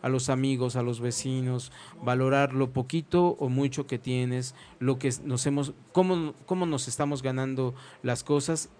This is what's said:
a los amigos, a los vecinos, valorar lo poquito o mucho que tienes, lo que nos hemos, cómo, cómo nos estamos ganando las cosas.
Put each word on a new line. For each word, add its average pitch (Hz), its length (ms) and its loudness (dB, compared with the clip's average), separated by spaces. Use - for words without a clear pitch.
a 123 80 0
los 131 180 0
amigos, 131 480 0
a 123 60 0
los 120 180 -4
vecinos, 127 720 -4
valorar 131 500 4
lo 131 180 2
poquito 160 680 2
o 139 100 -2
mucho 131 380 0
que 123 120 -4
tienes, 127 560 -2
lo 131 200 0
que 135 120 0
nos 127 220 -2
hemos, 143 260 0
cómo, 180 420 2
cómo 185 220 0
nos 139 220 -2
estamos 143 340 -2
ganando 131 520 -2
las 123 200 -2
cosas. 147 460 0